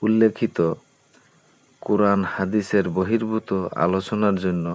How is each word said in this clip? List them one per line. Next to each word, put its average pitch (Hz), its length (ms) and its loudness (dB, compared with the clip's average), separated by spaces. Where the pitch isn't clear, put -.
উল্লেখিত 110 560 2
কোরআন 101 400 2
হাদিসের 98 580 0
বহির্ভূত 110 600 -2
আলোচনার 98 540 0
জন্য 90 380 -2